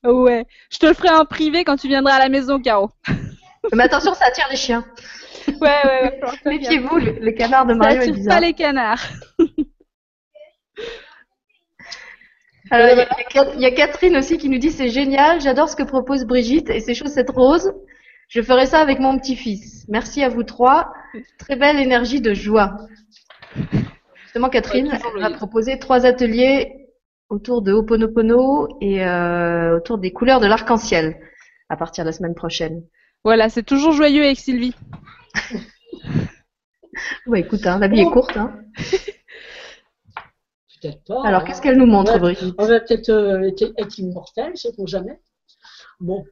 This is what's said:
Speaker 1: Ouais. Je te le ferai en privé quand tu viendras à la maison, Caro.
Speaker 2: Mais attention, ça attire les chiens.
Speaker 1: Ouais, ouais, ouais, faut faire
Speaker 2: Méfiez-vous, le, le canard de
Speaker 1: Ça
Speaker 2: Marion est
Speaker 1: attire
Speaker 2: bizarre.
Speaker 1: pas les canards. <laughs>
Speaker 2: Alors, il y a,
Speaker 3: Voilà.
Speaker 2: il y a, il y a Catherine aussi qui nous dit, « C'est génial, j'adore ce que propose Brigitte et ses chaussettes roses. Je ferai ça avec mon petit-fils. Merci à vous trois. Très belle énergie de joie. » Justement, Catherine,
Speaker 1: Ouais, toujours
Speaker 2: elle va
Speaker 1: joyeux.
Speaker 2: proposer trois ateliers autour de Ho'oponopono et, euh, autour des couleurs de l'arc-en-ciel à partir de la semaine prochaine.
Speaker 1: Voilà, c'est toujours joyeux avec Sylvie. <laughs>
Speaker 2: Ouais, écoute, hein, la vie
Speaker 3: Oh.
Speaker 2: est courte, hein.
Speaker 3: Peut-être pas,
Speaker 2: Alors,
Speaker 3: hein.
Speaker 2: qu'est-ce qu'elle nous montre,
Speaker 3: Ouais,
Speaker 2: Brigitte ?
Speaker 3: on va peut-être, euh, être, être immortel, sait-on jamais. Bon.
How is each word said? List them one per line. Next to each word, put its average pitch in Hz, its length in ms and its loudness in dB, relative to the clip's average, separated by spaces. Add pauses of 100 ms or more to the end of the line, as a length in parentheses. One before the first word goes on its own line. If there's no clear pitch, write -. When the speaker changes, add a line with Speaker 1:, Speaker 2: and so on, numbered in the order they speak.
Speaker 1:
Ouais. 247 420 2 (240)
Je - 80 -14
te 330 80 4
le 320 80 6
ferai 359 160 0
en 320 140 6
privé 311 400 -2
quand 285 120 0
tu 277 120 -8
viendras 269 260 2
à 269 60 4
la 262 80 4
maison, 269 320 -2
Caro. 220 280 0 (840)
Speaker 2:
Mais 240 80 4
attention, 302 320 2
ça 339 140 0
attire 277 200 -2
les 269 80 -6
chiens. 233 280 -4 (640)
Speaker 1:
Ouais, - 120 -6
ouais, 277 420 2
ouais, 269 200 -4
faut 247 80 -6
faire 277 220 -6
Speaker 2:
Méfiez-vous, 285 460 -2
le, - 220 0
le 220 120 -2
canard 247 340 2
de 240 60 0
Speaker 1:
Ça 233 60 2
Speaker 2:
Marion 226 180 4
est 254 60 0
Speaker 1:
attire 285 120 0
Speaker 2:
bizarre. 202 220 0
Speaker 1:
pas 339 40 4
les 339 120 0
canards. 262 500 -2 (380)
<laughs> 330 40 6 (3250)
Speaker 2:
Alors, 240 220 6
il 247 60 8
y - 20 4
a, 247 60 2
Speaker 3:
Voilà. 254 100 -4 (140)
Speaker 2:
il - 40 -16
y 277 40 4
a, 277 160 2
il 254 80 -8
y 262 40 4
a 254 40 6
Catherine 294 480 2
aussi 277 200 -2
qui 302 100 -4
nous 262 100 0
dit, « 294 120 0
C'est 254 200 -4
génial, 277 500 2
j'adore 277 280 2
ce 311 80 -10
que 285 60 -4
propose 262 440 -2
Brigitte 247 440 0
et - 100 -2
ses 240 140 -4
chaussettes 269 360 -4
roses. 285 420 2 (560)
Je 233 140 -4
ferai 254 240 4
ça 311 140 2
avec 269 200 2
mon 269 180 2
petit-fils. 240 680 -8
Merci 240 340 -4
à 262 60 2
vous 233 140 -4
trois. 262 500 2 (460)
Très - 180 -8
belle 285 240 2
énergie 247 400 0
de 214 140 0
joie. » 202 420 0 (1500)
Justement, 247 260 -4
Catherine, 254 380 -2
Speaker 1:
Ouais, 269 100 -4
toujours 233 180 -10
Speaker 2:
elle 190 60 -8
va - 60 -2
Speaker 1:
joyeux. - 100 -6
Speaker 2:
proposer 226 400 -4
trois 254 260 2
ateliers 254 680 2 (560)
autour 226 320 -4
de 196 100 0
Ho'oponopono 226 960 2 (140)
et, 196 220 -2
euh, 175 720 0
autour 170 220 -4
des 180 140 -6
couleurs 254 280 2
de 208 60 2
l'arc-en-ciel 196 680 0 (540)
à 156 60 -6
partir 165 280 -10
de 160 60 -4
la - 20 -10
semaine 170 220 -8
prochaine. 165 480 -8 (420)
Speaker 1:
Voilà, 220 240 2
c'est 226 140 -6
toujours 285 300 2
joyeux 294 320 2
avec 277 140 0
Sylvie. 247 360 -4 (600)
<laughs> 214 300 -10 (1600)
Speaker 2:
Ouais, 220 120 0
écoute, 196 240 -6
hein, 185 140 0
la 202 80 2
vie 208 180 4
Speaker 3:
Oh. 170 40 4
Speaker 2:
est - 40 -2
courte, - 240 0
hein. 208 160 -6 (2250)
Speaker 3:
Peut-être 147 240 -12
pas, 247 180 -6
Speaker 2:
Alors, 190 180 2
Speaker 3:
hein. - 40 -8
Speaker 2:
qu'est-ce - 160 -12
qu'elle 262 140 4
nous 254 100 8
montre, 208 280 4
Speaker 3:
Ouais, - 40 2
Speaker 2:
Brigitte ? 180 400 -2
Speaker 3:
on 208 80 0
va 226 140 4
peut-être, 226 300 -2
euh, 196 360 0
être, 202 300 -4
être 208 220 -10
immortel, 196 580 -10
sait-on - 300 -10
jamais. 190 340 -10 (800)
Bon. 185 320 -8